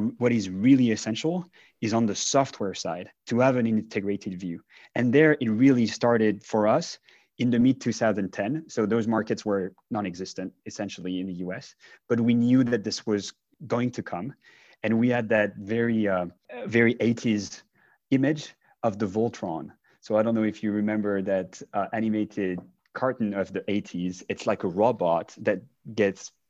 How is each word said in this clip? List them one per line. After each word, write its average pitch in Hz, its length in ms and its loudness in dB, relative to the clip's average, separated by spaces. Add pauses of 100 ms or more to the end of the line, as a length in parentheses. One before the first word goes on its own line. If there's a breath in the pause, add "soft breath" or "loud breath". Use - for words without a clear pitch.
(180)
what 120 140 2
is 101 180 -2
really 120 400 4
essential 170 580 -4 (320 soft breath)
is 107 140 -2
on 117 120 2
the 101 80 0
software 110 600 -2
side 87 360 -8 (160)
to 117 120 -2
have 127 160 4
an 120 140 0
integrated 101 720 -4
view. 85 220 -8 (340 soft breath)
And 120 160 2
there 151 280 6
it 113 80 -2
really 120 380 6
started 110 560 2
for 107 240 0
us 139 320 0 (400 soft breath)
in 123 120 0
the 117 100 4
mid 131 200 4
two 120 120 -2
thousand 101 400 0
ten. 135 340 -4
So - 180 -2
those 107 220 0
markets 110 380 -2
were 98 300 -2 (160)
non-existent, 92 640 -8 (120)
essentially, 92 560 -8
in 92 60 -6
the 95 80 -8
U 90 180 -8
S, - 240 -14 (320 soft breath)
but 117 100 0
we 117 160 4
knew 123 300 4
that 113 180 0
this - 240 -8
was 104 260 -2 (340)
going 123 260 0
to 107 100 -8
come. 98 320 -8 (480 soft breath)
And 113 160 2
we 120 120 4
had 120 180 0
that 104 280 2
very, 110 520 0
uh, 90 180 0 (380)
very 117 340 4
eighties 110 640 -2 (480)
image 139 440 0 (280)
of 104 160 -2
the 107 80 -2
Voltron. 95 640 -4 (300)
So - 160 -2
I 107 60 4
don't 113 140 0
know 110 80 2
if 107 180 -4
you 107 80 0
remember 104 520 0
that, 95 380 -4 (140)
uh, 98 180 -2
animated 107 680 -2 (320)
cartoon 120 420 -2
of 95 180 -4
the 95 160 -6
eighties. 92 600 -4
It's - 180 -6
like 107 160 -2
a 101 60 -2
robot 87 720 0
that 92 220 -2 (340)
gets 101 360 0 (200)